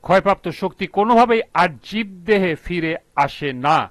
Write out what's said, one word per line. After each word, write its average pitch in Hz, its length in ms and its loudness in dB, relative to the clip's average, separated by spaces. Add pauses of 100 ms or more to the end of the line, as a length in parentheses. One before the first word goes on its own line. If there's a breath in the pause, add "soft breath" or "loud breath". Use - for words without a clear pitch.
ক্ষয়প্রাপ্ত 190 420 2 (160)
শক্তি 185 240 -6 (120)
কোনোভাবেই 226 440 4 (200)
আর 180 80 2 (180)
জীব 214 200 -6 (200)
দেহে 190 240 2 (140)
ফিরে 165 280 -4 (320)
আসে 143 240 -8 (160)
না। 151 120 4 (140)